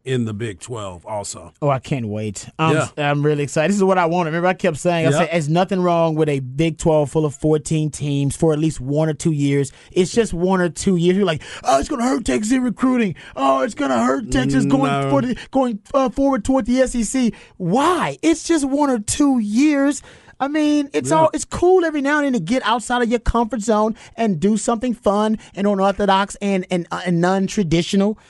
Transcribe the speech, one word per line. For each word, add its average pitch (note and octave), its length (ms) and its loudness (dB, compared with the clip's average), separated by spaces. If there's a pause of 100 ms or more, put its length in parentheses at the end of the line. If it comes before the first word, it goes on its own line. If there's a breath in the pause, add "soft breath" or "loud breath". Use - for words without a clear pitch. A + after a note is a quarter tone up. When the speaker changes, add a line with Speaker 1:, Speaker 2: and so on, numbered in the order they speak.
Speaker 1:
in B2+ 200 -2
the A2 80 -6
Big G#2 280 -10
twelve G2+ 440 -12
also. G#2+ 560 -10
Speaker 2:
Oh, D3 80 0
I C3+ 120 0
can't B2+ 260 -4
wait. G#2+ 420 -8 (120)
I'm, D#3+ 160 2
Speaker 1:
Yeah. - 340 -2
Speaker 2:
I'm D3 160 0
really D3 160 0
excited. D#3 280 0
This G3+ 60 0
is G3+ 60 0
what F#3+ 160 4
I F3 80 2
wanted. E3+ 240 0
Remember, E3+ 160 -2
I F#3 80 2
kept E3+ 220 -2
saying, E3+ 320 0
I - 20 4
Speaker 1:
Yeah. C#3+ 80 2
Speaker 2:
said, E3+ 140 0
"There's E3 160 -2
nothing F3+ 320 2
wrong E3+ 340 2
with D#3 140 2
a C#3+ 100 0
Big C#3 400 -4
twelve D3+ 320 2
full D#3+ 140 0
of C#3+ 100 -4
fourteen D#3 560 0
teams C#3+ 460 -2
for D#3+ 160 2
at D3+ 80 -2
least D#3+ 200 -2
one C#3+ 280 -2
or D#3 60 -2
two E3 180 -2
years." C#3+ 400 0 (180 loud breath)
It's F3+ 220 0
just G#3 200 0
one F3+ 280 0
or F3 80 2
two F#3+ 260 -2
years. F3 220 2
You're G3+ 100 2
like, D#3+ 160 -2 (220 loud breath)
"Oh, - 160 2
it's - 80 -6
gonna B3 160 -4
hurt C4 200 -2
Texas A#3+ 280 -2
in C4 100 2
recruiting. B3 540 0 (180 loud breath)
Oh, C4+ 280 0
it's B3 120 -4
gonna C4+ 300 0
hurt C4 260 -2
Texas C4+ 340 2
going C#4 280 2
Speaker 1:
No. C#3 180 -2
Speaker 2:
for C#4 120 2
the, A#3+ 140 -4 (140 loud breath)
going, B3 300 0 (120)
uh, C4 180 2
forward C4+ 340 0
toward C4 220 0
the B3+ 140 2
S B3+ 140 0
E A#3+ 80 0
C." A#3 300 0 (240 loud breath)
Why? A3 680 0
It's D#4+ 220 2
just D#4+ 200 2
one C#4 260 0
or B3 100 0
two C4+ 400 2
years. C#4 640 2 (400 loud breath)
I C4+ 60 0
mean, D4 440 0
it's C4 180 -2
Speaker 1:
Yeah. D#4 80 4
Speaker 2:
all, D#4+ 140 2
it's - 120 -6
cool F4+ 400 2
every D4+ 180 -2
now C#4+ 160 0
and C#4+ 80 0
then C4+ 80 0
to A#3 60 -2
get A3 260 -2
outside A#3+ 340 -2
of A#3+ 80 2
your A#3 120 0
comfort A#3 420 -2
zone G#3+ 320 2 (220 loud breath)
and G#3 240 0
do G#3 160 2
something A#3 360 -2
fun G#3+ 460 0 (160 loud breath)
and G3 140 -2
unorthodox G3 720 0
and, G3 280 0
and, F3 200 -2
uh, E3+ 160 -6
and F3 140 2
non-traditional. F#3+ 1000 0 (120 soft breath)